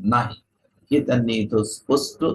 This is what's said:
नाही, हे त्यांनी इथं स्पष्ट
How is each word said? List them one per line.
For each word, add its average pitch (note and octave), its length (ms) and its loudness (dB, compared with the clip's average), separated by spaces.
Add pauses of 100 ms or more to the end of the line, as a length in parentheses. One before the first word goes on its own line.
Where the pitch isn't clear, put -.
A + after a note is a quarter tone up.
नाही, A#2 320 0 (540)
हे D3 160 2
त्यांनी A#2 260 0
इथं A2 300 0
स्पष्ट - 640 -2 (100)